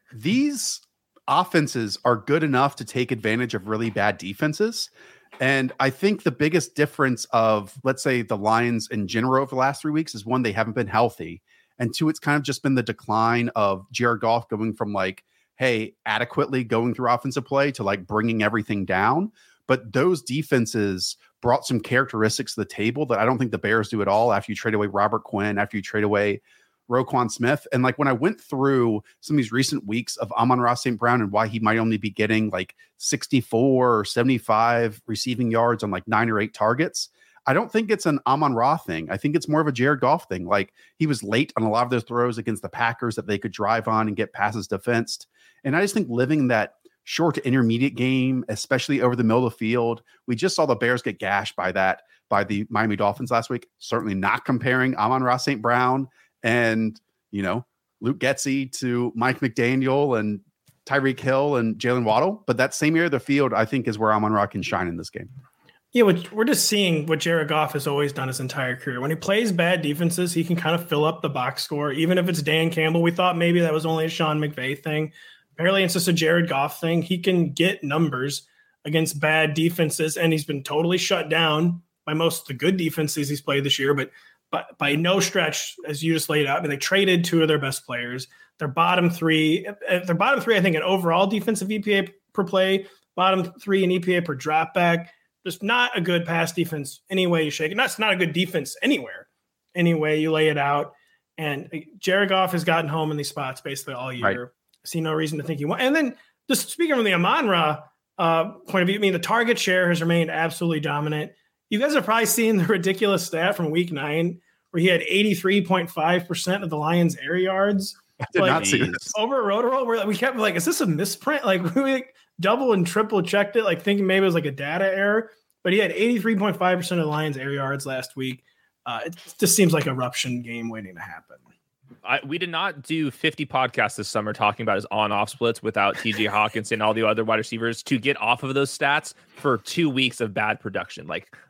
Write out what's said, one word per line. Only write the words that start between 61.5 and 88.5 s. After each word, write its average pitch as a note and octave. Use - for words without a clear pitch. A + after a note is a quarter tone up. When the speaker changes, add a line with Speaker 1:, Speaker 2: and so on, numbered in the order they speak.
Speaker 1:
and A2+
Jalen B2
Waddle. C#3
But A#2
that C3
same D#3
area E3
of D3+
the B2+
field, C#3
I A2
think, A#2+
is G#2+
where G#2+
Amon-Ra G#2+
can G2+
shine F2+
in E2+
this D#2
game. -
Speaker 2:
Yeah, B3
which F3
we're G#3+
just C4+
seeing F3
what D#3+
Jared D#3+
Goff D3+
has C#3+
always C#3+
done C3
his B2+
entire B2+
career. B2
When C#3+
he D#3+
plays G#3
bad E3+
defenses, E3+
he E3
can F3
kind E3+
of E3+
fill D3+
up E3
the C#3
box C3
score, D3
even D#3+
if F3+
it's D#3+
Dan D#3+
Campbell. E3
We E3+
thought F3+
maybe E3+
that E3
was D#3
only D#3+
a E3
Sean D#3
McVay C#3+
thing. D#3
Apparently, F#3+
it's F3
just F3
a F3+
Jared E3
Goff C#3
thing. E3
He F3+
can F3
get F3+
numbers C#3+
against D#3
bad D#3
defenses, D#3+
and E3
he's D#3
been C#3+
totally E3
shut E3+
down E3
by D3+
most E3
of -
the C#3+
good E3+
defenses D3+
he's C#3+
played C#3
this C#3
year, C3+
but, C3
but -
by C#3+
no F3
stretch, E3
as D3+
you E3
just D#3
laid D3+
out. C#3+
I -
mean, D#3
they C#3
traded F#3
two E3+
of D#3
their D3+
best C3+
players. B2